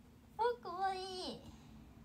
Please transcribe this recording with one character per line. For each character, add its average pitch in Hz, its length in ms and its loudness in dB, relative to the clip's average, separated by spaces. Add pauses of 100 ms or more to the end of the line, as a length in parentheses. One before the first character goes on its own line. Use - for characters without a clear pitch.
(380)
あ、 466 260 6
か 381 60 -6
わ 381 260 2
い 370 380 -2
い。 - 60 -6 (640)